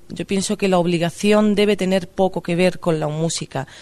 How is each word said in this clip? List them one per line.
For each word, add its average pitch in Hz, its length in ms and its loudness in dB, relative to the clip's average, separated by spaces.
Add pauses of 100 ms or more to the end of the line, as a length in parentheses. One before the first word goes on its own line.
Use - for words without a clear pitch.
Yo - 160 -10
pienso 196 320 -2
que 196 120 -2
la 185 100 4
obligación 175 760 2
debe 208 220 2
tener 185 320 0
poco 185 320 -2
que 170 160 -2
ver 180 240 2
con 160 180 0
la 156 100 -4
música. 151 580 -4 (160)